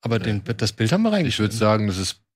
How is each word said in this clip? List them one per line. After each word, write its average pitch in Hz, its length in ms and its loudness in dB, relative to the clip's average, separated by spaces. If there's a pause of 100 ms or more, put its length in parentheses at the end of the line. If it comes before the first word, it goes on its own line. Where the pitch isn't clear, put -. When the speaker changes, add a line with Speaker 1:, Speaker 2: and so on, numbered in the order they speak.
Speaker 1:
Aber 117 180 0
Speaker 2:
Nee. 110 220 -2
Speaker 1:
den, 117 160 -6
das 107 160 -2
Bild 113 180 0
haben 196 120 2
wir 226 60 4
Speaker 2:
Ich 208 40 0
würd 208 60 2
Speaker 1:
reingeschnitten. 113 380 0
Speaker 2:
sagen, 107 300 2
das 92 100 -2
ist - 240 -6 (140)